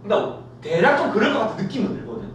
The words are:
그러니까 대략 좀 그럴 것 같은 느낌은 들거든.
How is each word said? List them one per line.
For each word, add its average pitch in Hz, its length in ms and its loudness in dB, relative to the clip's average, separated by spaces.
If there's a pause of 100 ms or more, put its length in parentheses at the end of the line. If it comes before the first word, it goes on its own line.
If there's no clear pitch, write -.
그러니까 - 340 0 (240)
대략 277 360 4
좀 - 140 0
그럴 277 220 2
것 277 60 0
같은 214 260 -2
느낌은 - 320 -2
들거든. - 380 -10